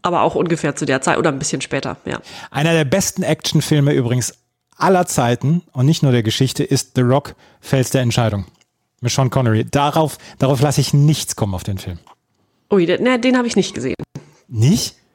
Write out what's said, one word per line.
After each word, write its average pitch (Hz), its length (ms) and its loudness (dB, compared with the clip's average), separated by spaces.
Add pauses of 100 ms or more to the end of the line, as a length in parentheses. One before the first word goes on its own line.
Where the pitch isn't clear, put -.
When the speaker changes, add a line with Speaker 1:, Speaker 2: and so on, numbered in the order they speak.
Speaker 1:
Aber 175 200 0
auch 160 120 2
ungefähr 160 420 -2
zu 147 100 -6
der 135 140 0
Zeit - 180 0
oder 165 120 2
ein 135 80 -6
bisschen 139 220 -6
später, 135 440 -8
ja. 120 160 -8 (300)
Speaker 2:
Einer 156 220 0
der 160 120 2
besten 185 380 -2
Actionfilme 147 720 0
übrigens 123 420 -2 (420)
aller 180 300 2
Zeiten 131 560 0 (100)
und 131 140 0
nicht 165 160 2
nur 139 100 4
der 120 100 4
Geschichte 113 400 -2
ist - 320 -2
The 131 80 2
Rock, 131 320 2 (260)
Fels 131 300 0
der 131 120 0
Entscheidung. 110 440 0 (540)
Mit 120 120 -2
Sean 131 180 0
Connery. 113 340 2
Darauf, 143 540 0 (200)
darauf 135 220 2
lasse 143 200 2
ich - 140 0
nichts 147 420 2
kommen 98 180 -2
auf 87 100 -8
den 95 140 -6
Film. 87 200 -12 (720)
Speaker 1:
Ui, 185 160 4
den, 175 160 0
ne, 247 160 2
den 254 180 2
habe 240 120 0
ich - 80 -2
nicht - 180 0
gesehen. 120 220 -6 (500)
Speaker 2:
Nicht? 131 500 0 (180)